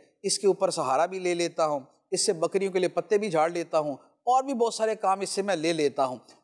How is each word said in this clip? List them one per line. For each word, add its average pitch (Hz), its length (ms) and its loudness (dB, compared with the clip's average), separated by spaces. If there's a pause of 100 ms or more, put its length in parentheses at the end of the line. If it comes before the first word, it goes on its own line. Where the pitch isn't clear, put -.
(240)
इसके 196 240 0
ऊपर 180 240 2
सहारा 143 360 0
भी 185 120 -8
ले 180 140 0
लेता 170 300 -2
हूँ, 147 220 -2 (280)
इससे 185 200 0
बकरियों 185 380 -2
के 185 80 0
लिए 180 100 2
पत्ते 175 280 0
भी 208 120 -2
झाड़ 165 220 2
लेता 170 260 -2
हूँ 147 200 -2 (300)
और 262 160 4
भी 277 100 -4
बहुत 233 220 0
सारे 220 200 0
काम 196 260 0
इससे 196 220 -4
मैं 196 120 -2
ले 160 180 0
लेता 143 300 0
हूँ। 127 160 -2 (240)